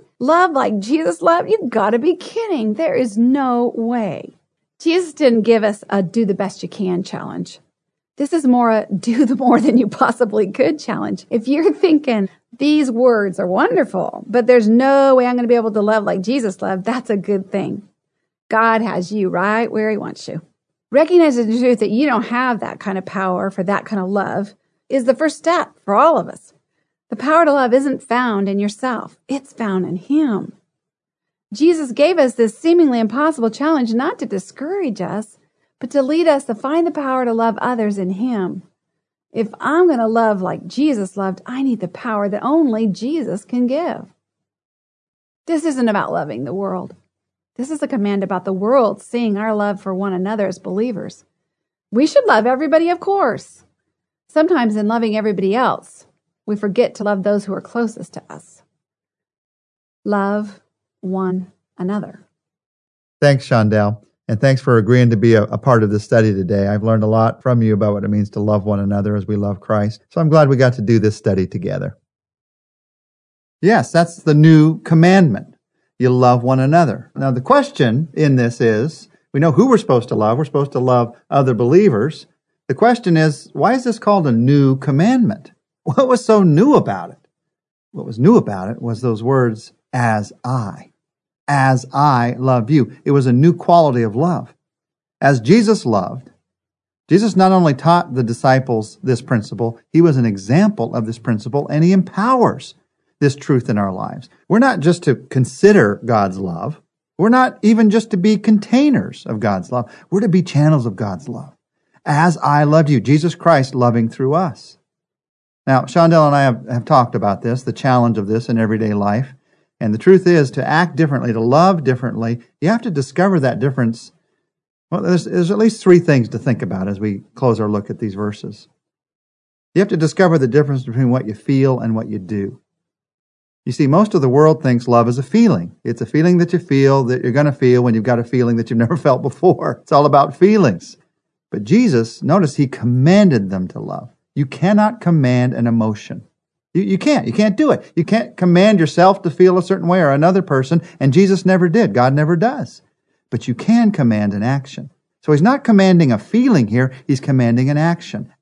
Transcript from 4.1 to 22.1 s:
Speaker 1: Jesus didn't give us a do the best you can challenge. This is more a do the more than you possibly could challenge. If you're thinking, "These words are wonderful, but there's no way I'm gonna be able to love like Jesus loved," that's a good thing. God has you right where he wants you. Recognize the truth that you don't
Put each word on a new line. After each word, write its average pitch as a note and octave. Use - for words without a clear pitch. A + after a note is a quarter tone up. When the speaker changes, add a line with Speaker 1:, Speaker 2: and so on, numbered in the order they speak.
Speaker 1:
Jesus E4
didn't A#3
give A3
us G#3
a G3
do G3+
the G3
best F#3+
you E3
can F#3
challenge. -
This C#4+
is D#4
more A#3+
a A3
do A#3
the A#3
more B3
than B3
you A3+
possibly G#3+
could D4+
challenge. G3+
If A3+
you're D4+
thinking, C4+
"These D4
words A3
are F#3
wonderful, C4+
but A#3
there's A#3+
no C4+
way B3
I'm B3
gonna A#3+
be A#3+
able A3
to G#3+
love G#3+
like F#3
Jesus A3
loved," F#3+
that's B3
a G#3
good G3
thing. E3
God A3+
has F3+
you G3+
right G3+
where G#3+
he G#3
wants -
you. D#3+
Recognize D#4
the A#3+
truth A#3+
that G#3
you B3
don't A#3+